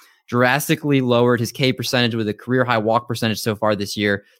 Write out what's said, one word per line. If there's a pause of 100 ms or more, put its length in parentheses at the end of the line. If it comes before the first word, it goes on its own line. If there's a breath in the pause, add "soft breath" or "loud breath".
(280 loud breath)
drastically
lowered
his
K
percentage
with
a
career
high
walk
percentage
so
far
this
year. (140 soft breath)